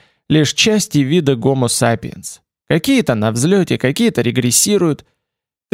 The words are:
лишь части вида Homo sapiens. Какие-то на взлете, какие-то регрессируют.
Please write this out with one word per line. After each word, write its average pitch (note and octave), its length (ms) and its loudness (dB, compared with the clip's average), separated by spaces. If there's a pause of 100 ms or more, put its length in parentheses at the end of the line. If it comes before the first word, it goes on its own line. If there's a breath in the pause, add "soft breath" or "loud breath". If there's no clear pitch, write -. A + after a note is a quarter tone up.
(280 soft breath)
лишь D3 260 2
части G#3+ 440 0
вида C#3+ 340 2
Homo C3 340 0
sapiens. - 720 -4 (280)
Какие-то G#3+ 480 0
на G#2+ 160 0
взлете, D#3+ 440 0
какие-то C3+ 460 0
регрессируют. B2+ 840 0 (680)